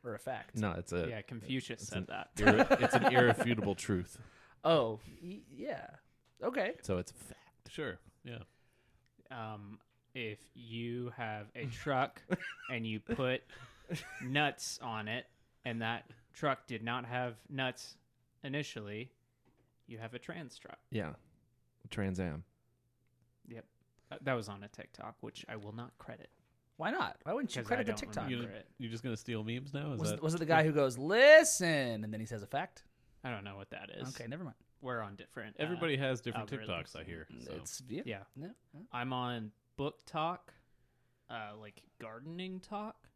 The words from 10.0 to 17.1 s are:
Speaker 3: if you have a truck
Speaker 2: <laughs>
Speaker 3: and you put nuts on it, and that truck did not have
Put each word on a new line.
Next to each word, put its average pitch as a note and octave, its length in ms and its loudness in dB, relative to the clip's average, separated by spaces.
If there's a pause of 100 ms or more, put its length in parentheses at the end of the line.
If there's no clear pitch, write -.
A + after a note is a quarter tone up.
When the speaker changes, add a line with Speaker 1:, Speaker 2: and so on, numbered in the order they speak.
Speaker 3:
if A2 240 -4 (160)
you A#2+ 600 -4
have G#2+ 380 -4
a A#2+ 120 -6
truck C3 560 0 (240)
Speaker 2:
<laughs> - 240 -10
Speaker 3:
and A2+ 160 -2
you G#2+ 140 -2
put C3 420 0 (840)
nuts C#3 580 0
on A2 260 -4
it, A#2+ 180 -2 (380)
and A3+ 180 -2
that D#3+ 220 -2 (280)
truck - 340 -2
did A2 160 -6
not A#2+ 240 -2
have B2 280 -2 (160)